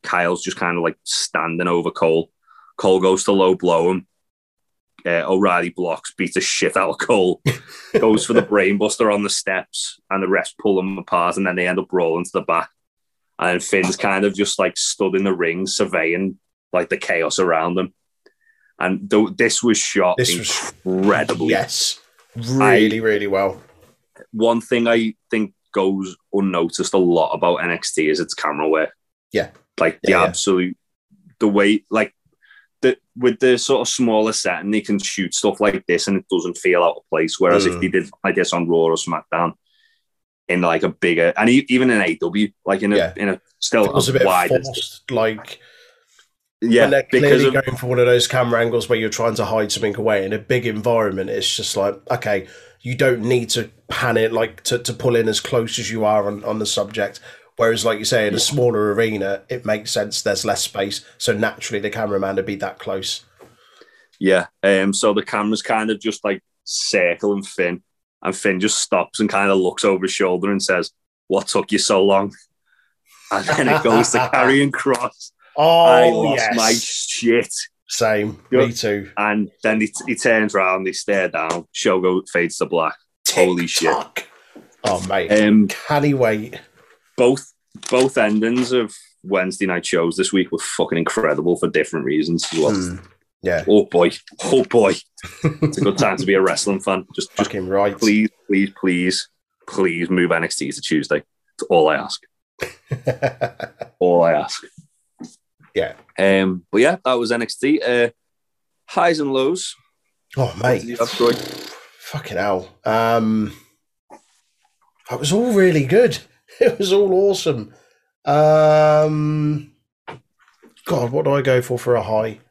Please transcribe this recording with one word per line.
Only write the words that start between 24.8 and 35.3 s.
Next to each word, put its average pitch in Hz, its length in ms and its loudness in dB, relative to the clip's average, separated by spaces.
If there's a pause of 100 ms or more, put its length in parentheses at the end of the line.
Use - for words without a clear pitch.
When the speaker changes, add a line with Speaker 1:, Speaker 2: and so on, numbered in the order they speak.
Speaker 1:
I 113 280 2 (160)
think 107 240 -2 (180)
goes 95 440 -2 (160)
unnoticed 90 600 -2
a 98 40 4
lot 85 340 2
about 87 240 0
N 87 140 -4
X - 240 -6
T 78 140 0
is 78 120 0
its 80 140 -6
camera 78 340 -4
work. 78 220 0 (420)
Speaker 2:
Yeah. 92 180 -2 (300)
Speaker 1:
Like, 80 220 0
the - 100 0
Speaker 2:
Yeah, 87 100 4
yeah. 90 60 4
Speaker 1:
absolute, 90 480 -2 (640)
the 110 80 2
way, 101 420 2
like, 107 240 -2 (680)
the, 139 140 4 (200)
with 123 240 0
the 127 180 4
sort 131 220 0
of 117 80 -4
smaller 110 440 2
setting, 90 380 -4
they 107 120 2
can 104 180 -2
shoot - 340 -6